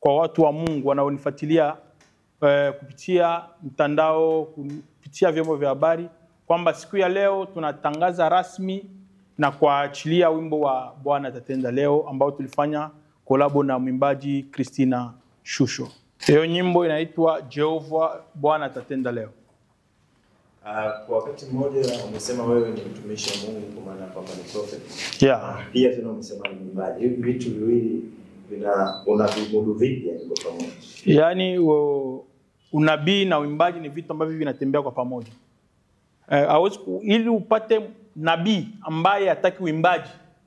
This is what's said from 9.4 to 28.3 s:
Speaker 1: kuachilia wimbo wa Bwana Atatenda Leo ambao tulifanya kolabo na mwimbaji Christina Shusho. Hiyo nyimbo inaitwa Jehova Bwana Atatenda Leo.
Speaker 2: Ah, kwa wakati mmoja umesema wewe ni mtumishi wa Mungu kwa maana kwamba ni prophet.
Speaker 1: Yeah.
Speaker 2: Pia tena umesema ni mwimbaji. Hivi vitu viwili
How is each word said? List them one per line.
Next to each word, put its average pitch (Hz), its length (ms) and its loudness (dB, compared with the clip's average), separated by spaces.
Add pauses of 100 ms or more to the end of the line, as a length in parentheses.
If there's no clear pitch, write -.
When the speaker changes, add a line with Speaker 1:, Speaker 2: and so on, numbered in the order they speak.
Speaker 1:
kuachilia 147 800 2
wimbo 160 300 -2
wa 131 420 -2
Bwana 139 260 0
Atatenda 127 420 -6
Leo 143 380 2
ambao 139 220 0
tulifanya 147 600 -4 (340)
kolabo 143 380 4
na 135 160 0
mwimbaji 135 640 -2
Christina 123 680 -2 (300)
Shusho. - 460 -2 (380)
Hiyo 156 200 6
nyimbo 175 380 2
inaitwa 160 580 0
Jehova 156 840 -2 (100)
Bwana 147 300 0
Atatenda 131 480 -6
Leo. 110 180 -8 (1300)
Speaker 2:
Ah, 107 260 -4
kwa 110 280 -2
wakati 110 280 -8
mmoja 127 640 -2
umesema 117 360 -6
wewe 117 260 2
ni 104 100 -8
mtumishi 104 680 -8
wa 110 60 -8
Mungu 104 200 -10
kwa 95 220 -14
maana 95 120 -14
kwamba 92 280 -14
ni 90 80 -14 (100)
prophet. - 280 -8 (420)
Speaker 1:
Yeah. - 500 2
Speaker 2:
Pia 123 240 4
tena 113 140 -6
umesema 101 380 -10
ni 95 60 -12
mwimbaji. 95 460 -8
Hivi 123 320 -2
vitu 123 180 -6
viwili 113 640 -2 (380)